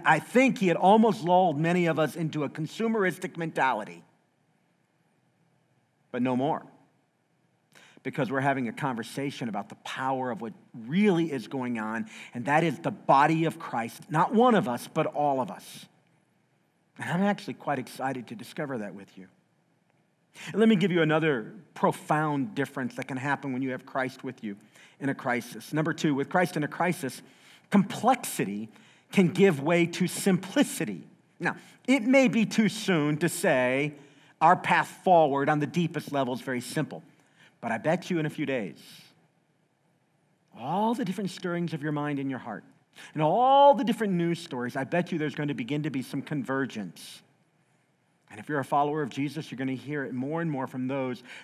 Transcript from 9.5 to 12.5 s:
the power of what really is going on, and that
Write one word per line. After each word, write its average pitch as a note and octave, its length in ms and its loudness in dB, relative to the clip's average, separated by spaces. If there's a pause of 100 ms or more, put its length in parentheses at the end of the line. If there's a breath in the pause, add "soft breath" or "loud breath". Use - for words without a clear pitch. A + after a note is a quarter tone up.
the - 80 -18
power C3 520 -4
of A2 120 -6
what A2 120 -10 (340)
really E3+ 440 2
is C3 160 -6
going B2 320 -6
on, A2 280 -4 (280 loud breath)
and A#2+ 100 -8
that D3+ 180 4